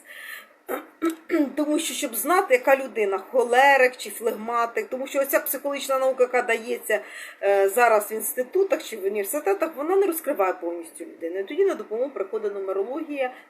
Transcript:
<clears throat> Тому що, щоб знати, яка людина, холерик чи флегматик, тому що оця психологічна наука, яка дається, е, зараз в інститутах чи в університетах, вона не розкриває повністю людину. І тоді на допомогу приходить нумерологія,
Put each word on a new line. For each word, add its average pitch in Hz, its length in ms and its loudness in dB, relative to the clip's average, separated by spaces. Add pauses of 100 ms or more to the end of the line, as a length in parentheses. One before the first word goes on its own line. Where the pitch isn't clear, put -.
(800)
<clears throat> - 760 -2
Тому 302 240 0
що, - 140 -4
щоб 247 220 -6
знати, 349 380 2
яка 262 220 6
людина, 214 420 0
холерик 254 800 4
чи - 120 -12
флегматик, 226 800 -4
тому 262 180 -6
що 277 140 0
оця 277 180 2
психологічна 277 600 -4
наука, 254 240 2
яка 247 180 2
дається, 226 600 -2 (420)
е, 196 260 4
зараз 220 420 4
в - 20 -4
інститутах 254 680 0
чи 226 140 -12
в 185 80 -6
університетах, 294 680 -2
вона 311 200 -2
не 392 100 6
розкриває 202 480 0
повністю 170 520 -10
людину. 170 340 -8
І 196 40 -4
тоді 294 220 0
на 359 80 2
допомогу 220 360 -6
приходить 208 440 -6
нумерологія, 254 800 -4 (160)